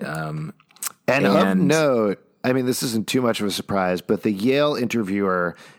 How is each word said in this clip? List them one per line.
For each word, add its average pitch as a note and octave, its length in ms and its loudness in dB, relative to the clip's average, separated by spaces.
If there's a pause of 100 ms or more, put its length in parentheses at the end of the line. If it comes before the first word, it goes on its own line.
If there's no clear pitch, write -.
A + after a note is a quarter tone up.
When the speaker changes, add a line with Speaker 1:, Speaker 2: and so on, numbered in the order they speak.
Speaker 1:
Um, D#2 480 -8 (540)
Speaker 2:
And C3+ 180 2
of G3 100 4
Speaker 1:
and - 320 2
Speaker 2:
note, B2+ 520 2 (240)
I B2+ 100 2
mean, B2+ 120 0
this B2+ 180 -2
isn't A2+ 240 -4
too B2+ 140 0
much A2+ 180 0
of G#2 80 -2
a G2 40 -2
surprise, F#2 500 -2
but G#2 220 -2
the A2+ 80 0
Yale C3 440 0
interviewer G2 800 -2 (240)